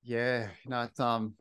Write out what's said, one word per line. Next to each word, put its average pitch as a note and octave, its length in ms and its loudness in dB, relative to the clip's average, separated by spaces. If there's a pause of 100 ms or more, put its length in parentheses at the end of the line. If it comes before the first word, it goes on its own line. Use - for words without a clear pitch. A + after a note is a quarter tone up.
Yeah, A#2+ 460 0 (160)
no, B2 160 -2
it's, - 180 -6
um, A2+ 400 2